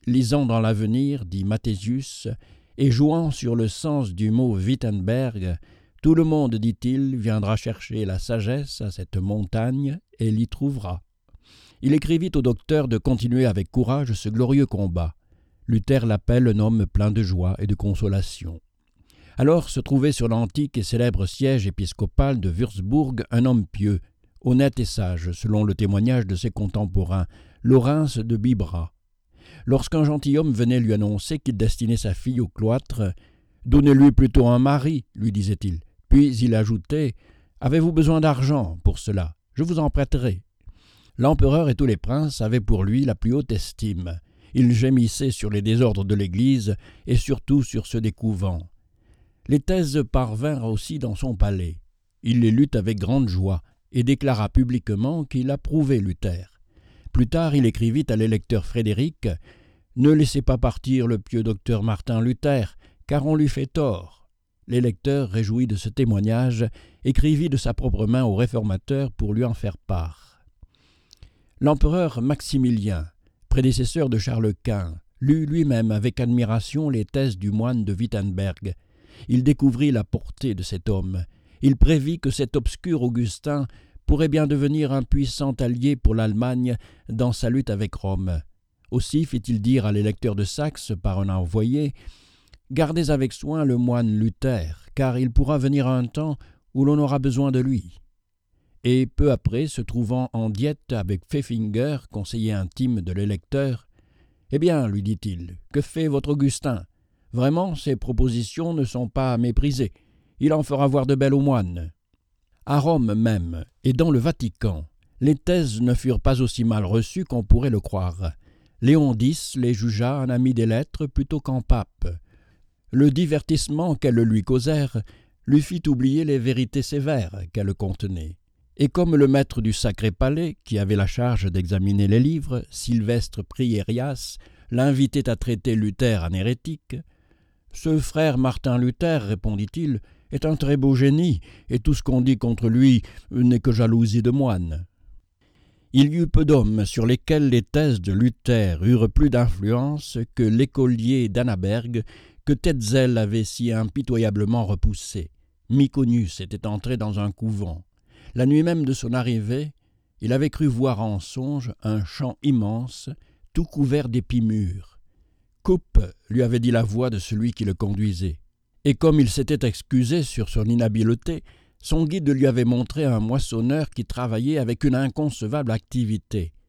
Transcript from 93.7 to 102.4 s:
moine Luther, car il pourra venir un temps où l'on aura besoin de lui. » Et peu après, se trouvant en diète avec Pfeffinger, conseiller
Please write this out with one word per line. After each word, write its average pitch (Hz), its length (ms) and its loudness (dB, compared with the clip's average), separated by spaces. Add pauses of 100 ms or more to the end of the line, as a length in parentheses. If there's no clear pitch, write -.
moine 120 420 0
Luther, 110 760 -2
car 127 240 0
il 127 140 0
pourra 143 260 2
venir 139 300 0
un 127 180 0
temps 151 320 -6 (380)
où 135 100 2
l'on 151 140 4
aura 143 180 0
besoin 135 340 0
de 127 80 2
lui. » 127 400 -4 (840)
Et 127 240 2
peu 143 240 2
après, 123 340 0
se 135 160 -8
trouvant 120 520 -4
en 113 180 -2
diète 139 420 -4
avec 98 320 -4
Pfeffinger, 127 720 -4 (140)
conseiller 110 400 -4